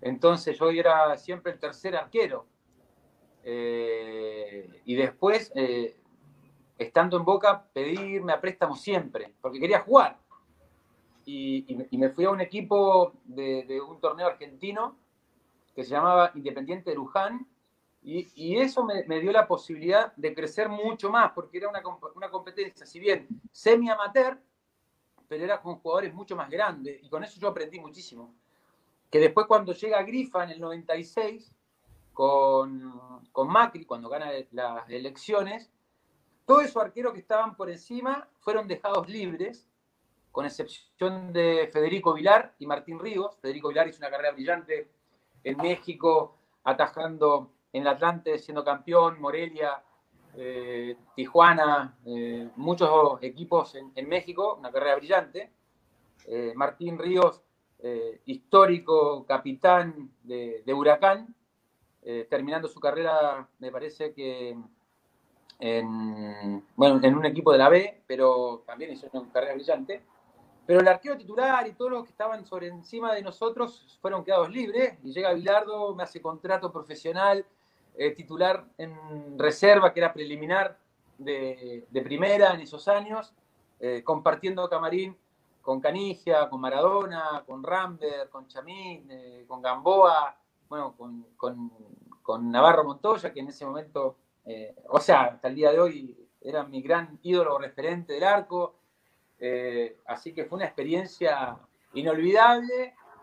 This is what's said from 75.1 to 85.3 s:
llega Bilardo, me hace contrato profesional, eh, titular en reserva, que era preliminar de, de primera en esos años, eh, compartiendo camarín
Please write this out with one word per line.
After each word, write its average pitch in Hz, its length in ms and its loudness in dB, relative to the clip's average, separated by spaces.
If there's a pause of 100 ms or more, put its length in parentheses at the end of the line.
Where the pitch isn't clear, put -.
llega 180 220 0
Bilardo, 202 600 0
me 180 80 -8
hace - 180 -14
contrato 175 500 -4
profesional, 170 720 -2 (500)
eh, 147 160 -2
titular 170 540 -2 (120)
en 156 600 -14
reserva, 180 560 8
que 170 60 -4
era 165 140 2
preliminar 156 640 -4 (380)
de, 131 720 -8
de 131 120 -4
primera 185 520 4
en 165 80 -10
esos 151 260 -16
años, 208 460 -2 (460)
eh, 123 240 -6
compartiendo 180 640 -2
camarín 175 460 -4 (460)